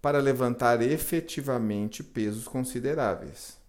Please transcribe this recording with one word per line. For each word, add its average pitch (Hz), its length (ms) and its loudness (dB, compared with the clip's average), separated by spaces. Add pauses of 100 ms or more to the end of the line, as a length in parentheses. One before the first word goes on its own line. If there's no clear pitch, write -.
para 143 160 4
levantar 123 640 4
efetivamente 127 1200 -2
pesos 107 440 -4
consideráveis. 123 1080 -4 (120)